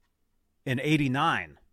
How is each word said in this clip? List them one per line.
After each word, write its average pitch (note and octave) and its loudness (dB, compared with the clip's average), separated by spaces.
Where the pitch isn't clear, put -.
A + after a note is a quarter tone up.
in B2+ -4
eighty-nine. C#3 0